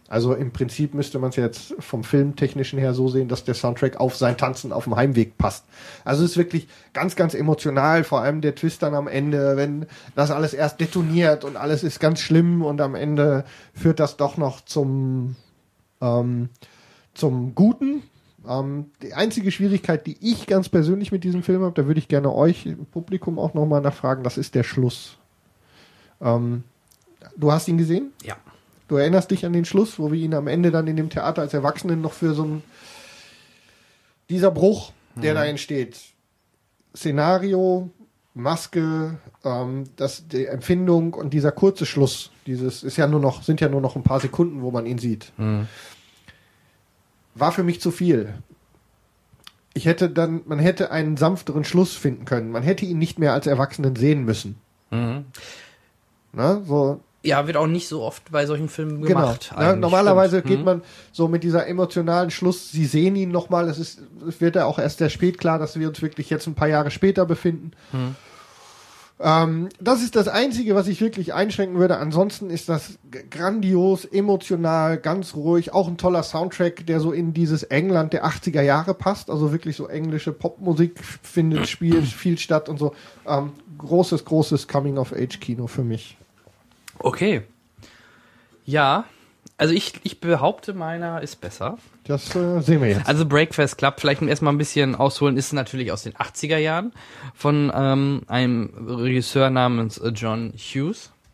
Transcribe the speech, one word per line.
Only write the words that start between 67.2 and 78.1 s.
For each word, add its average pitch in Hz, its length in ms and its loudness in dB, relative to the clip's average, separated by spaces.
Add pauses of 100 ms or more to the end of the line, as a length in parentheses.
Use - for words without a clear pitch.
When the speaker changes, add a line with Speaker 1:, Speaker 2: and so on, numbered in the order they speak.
Speaker 1:
befinden. 165 460 -2 (200)
Speaker 2:
Mhm. 127 220 -4 (1040)
Speaker 1:
Ähm, 160 500 2 (120)
das 233 220 2
ist 240 120 -6
das 202 140 4
Einzige, 226 480 0
was 190 120 2
ich 190 120 -4
wirklich 196 340 -2
einschränken 190 440 0
würde. 180 180 4
Ansonsten 180 540 0
ist 165 180 -6
das - 300 -4 (120)
g-, 127 200 -16
grandios, 185 760 2
emotional, 170 920 0
ganz 170 360 -4
ruhig. 170 380 0
Auch 180 160 2
ein 170 80 -6
toller 180 260 2
Soundtrack, 175 640 -2
der 160 140 2
so 160 120 0
in 165 200 -2
dieses 156 300 0
England 160 500 0